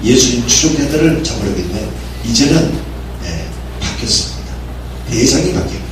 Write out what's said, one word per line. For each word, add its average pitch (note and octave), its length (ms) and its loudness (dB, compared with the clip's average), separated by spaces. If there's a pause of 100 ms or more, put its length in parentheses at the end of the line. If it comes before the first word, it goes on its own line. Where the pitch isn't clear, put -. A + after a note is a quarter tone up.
예수님 A#2+ 420 4
추종자들을 D#3 760 4
잡으려고 - 340 -2
했는데 - 320 -4 (340)
이제는, C#3+ 480 4 (520)
예, - 200 -4 (360)
바뀌었습니다. - 720 -4 (580)
대상이 - 420 2
바뀌었습니다. - 400 -4